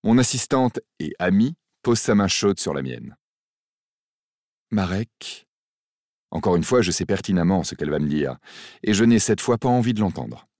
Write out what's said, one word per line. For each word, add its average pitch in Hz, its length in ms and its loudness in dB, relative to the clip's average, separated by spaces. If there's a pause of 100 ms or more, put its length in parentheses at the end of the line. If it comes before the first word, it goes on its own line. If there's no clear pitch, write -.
Mon 110 140 4
assistante 127 600 0 (200)
et 80 180 -6
amie 101 380 2 (280)
pose 117 160 2
sa 113 160 2
main 101 120 4
chaude 101 320 0
sur 80 140 -4
la 71 80 -4
mienne. 60 340 -12 (1600)
Marek. 98 760 -6 (840)
Encore 90 260 0
une 82 80 2
fois, 127 160 2
je 90 100 0
sais - 140 -2
pertinemment 92 580 0
ce - 120 -8
qu'elle 73 160 -6
va 76 80 -2
me 73 100 -2
dire, 69 280 -2 (460)
et 107 100 0
je 107 120 4
n'ai 117 140 6
cette 104 200 0
fois 117 180 0
pas 127 120 -2
envie 123 240 0
de 107 80 -2
l'entendre. 73 480 -6 (100)